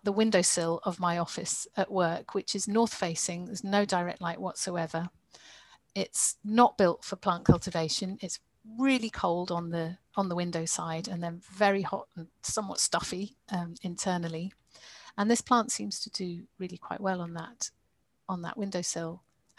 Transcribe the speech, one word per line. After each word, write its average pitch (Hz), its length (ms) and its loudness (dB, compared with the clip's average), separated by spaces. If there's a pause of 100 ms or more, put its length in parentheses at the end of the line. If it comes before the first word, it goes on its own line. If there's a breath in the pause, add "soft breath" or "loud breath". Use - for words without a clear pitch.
the 202 80 2
windowsill 185 720 4
of 175 160 -2
my 175 180 0
office - 580 -4
at 196 160 -2
work, 170 440 0
which - 200 -2
is 196 120 -4
north 220 260 2
facing. 175 520 -2
There's 180 180 -10
no 202 220 4
direct 175 360 0
light 170 180 -4
whatsoever. 175 720 -4 (840 soft breath)
It's - 480 0
not 220 340 6
built 180 260 4
for - 120 -10
plant 180 300 -2
cultivation. 175 760 4
It's - 180 -8 (380)
really 254 320 4
cold 180 400 0
on 170 200 -2
the, 165 280 -2 (180)
on 196 140 0
the 175 60 -2
window 170 300 -2
side, 165 420 -4
and 170 160 -6
then 170 180 -6 (100)
very 196 320 4
hot - 320 -6
and 165 120 -12 (160)
somewhat - 360 -4
stuffy, - 580 -2 (120)
um, 175 320 -4
internally. 175 720 -4 (640 loud breath)
And 208 140 4
this 233 100 4
plant 233 300 2
seems 208 300 -6
to - 80 -8
do 175 340 -6 (140)
really 180 200 -8
quite - 240 -8
well 190 200 0
on 170 120 -8
that, 165 380 -8 (560)
on 180 140 -4
that 165 160 -8
windowsill. 180 640 -4 (360)